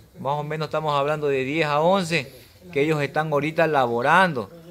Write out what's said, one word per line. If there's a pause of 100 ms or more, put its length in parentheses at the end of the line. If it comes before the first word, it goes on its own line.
(200)
más
o
menos
estamos
hablando
de
diez
a
once, (380)
que
ellos
están
ahorita
laborando (220)